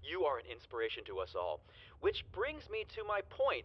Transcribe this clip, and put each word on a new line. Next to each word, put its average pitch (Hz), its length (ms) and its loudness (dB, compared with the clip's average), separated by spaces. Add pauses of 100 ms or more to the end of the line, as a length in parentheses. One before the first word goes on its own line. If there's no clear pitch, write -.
You 170 220 0
are 139 140 4
an 113 120 -4
inspiration 113 560 -2
to 95 120 -2
us 92 160 -2
all, 90 260 0 (400)
which - 320 2
brings 285 380 -4
me 214 140 -4 (100)
to 220 100 -6
my 208 240 2
point. 226 360 2